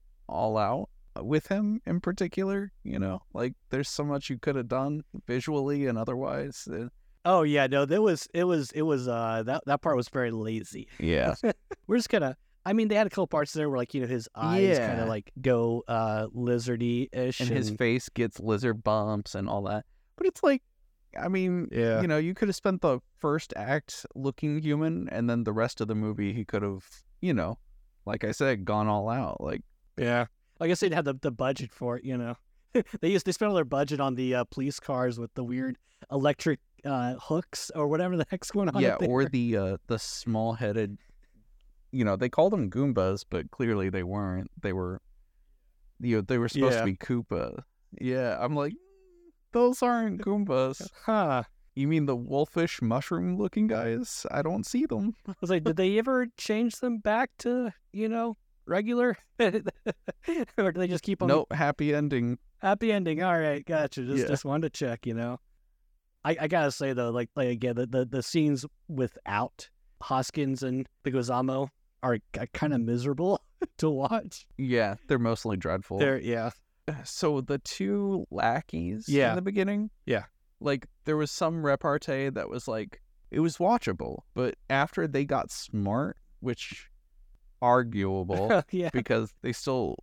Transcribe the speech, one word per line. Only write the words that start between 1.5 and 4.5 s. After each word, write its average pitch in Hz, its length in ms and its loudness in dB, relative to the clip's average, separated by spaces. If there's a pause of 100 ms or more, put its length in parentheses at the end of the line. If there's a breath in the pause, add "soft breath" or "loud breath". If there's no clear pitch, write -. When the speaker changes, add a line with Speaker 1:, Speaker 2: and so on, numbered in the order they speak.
Speaker 1:
in 175 140 0
particular. 196 720 -2 (120)
You - 140 -4
know, 95 240 -2 (100)
like, 123 220 -2 (160)
there's 135 180 -2
so - 160 -4
much 147 240 -4
you 131 100 -6
could 139 180 -2